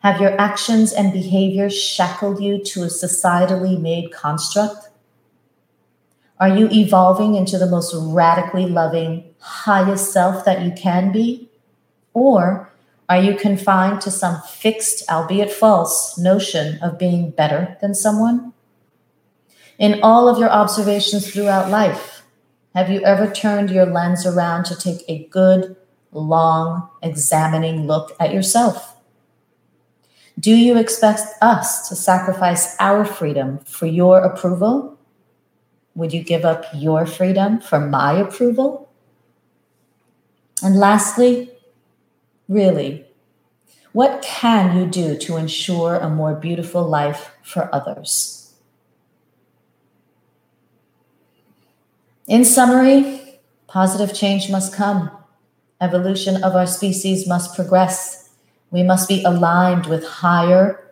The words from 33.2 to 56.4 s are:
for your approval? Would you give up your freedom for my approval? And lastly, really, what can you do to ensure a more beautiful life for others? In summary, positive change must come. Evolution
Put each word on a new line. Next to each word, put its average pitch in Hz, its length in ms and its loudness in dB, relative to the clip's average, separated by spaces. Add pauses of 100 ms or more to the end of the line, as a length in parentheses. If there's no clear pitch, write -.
for - 180 -10
your 175 360 6
approval? 185 760 -2 (960)
Would 165 200 -6
you 165 80 -4
give 165 220 -4
up 165 200 0 (100)
your 156 300 0
freedom 190 560 0
for 151 200 -2
my 143 320 0
approval? 240 760 -2 (1700)
And 190 160 2
lastly, 214 720 2 (960)
really, 156 560 0 (880)
what 262 300 0
can 196 560 2
you 180 80 0
do 170 320 -4
to 170 180 -8
ensure 170 600 -4
a - 120 -4
more 156 260 -2
beautiful 170 520 -4
life 147 460 -4 (100)
for - 320 -6
others? - 600 -6 (4000)
In 233 180 4
summary, 262 960 4 (260)
positive 190 500 -2
change 196 320 -2
must 190 240 -4
come. 196 380 -2 (720)
Evolution 190 600 -2